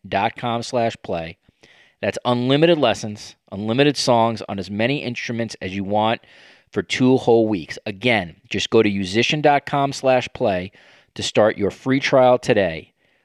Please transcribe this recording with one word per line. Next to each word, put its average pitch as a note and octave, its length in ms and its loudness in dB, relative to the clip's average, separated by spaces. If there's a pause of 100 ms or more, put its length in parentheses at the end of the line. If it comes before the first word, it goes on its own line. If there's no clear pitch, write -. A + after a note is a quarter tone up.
dot G2 300 -2
com A#2 260 -4
slash A#2 400 -2
play. E2+ 360 -8 (640)
That's G#2 240 -4
unlimited C3+ 500 2
lessons, G#2+ 580 -2 (160)
unlimited A#2 460 0
songs A#2 500 2
on G2+ 120 -8
as F#2+ 120 -10
many A2+ 320 -2
instruments A#2 600 -8
as F#2+ 120 -8
you G2+ 100 -4
want G#2+ 360 0 (500)
for G2+ 120 -2
two C3 340 2
whole A#2 320 4
weeks. F2 380 -6
Again, G2+ 500 -2 (140)
just - 180 -4
go A2+ 140 4
to G#2 80 2
musician G2+ 500 -2
dot C#3+ 240 2
com C#3 300 -2
slash C3 400 0
play G2 360 -2 (440)
to - 80 -8
start G#2+ 340 2
your G2 140 0
free C3 280 -2
trial B2+ 400 4
today. F#2 540 -2 (320)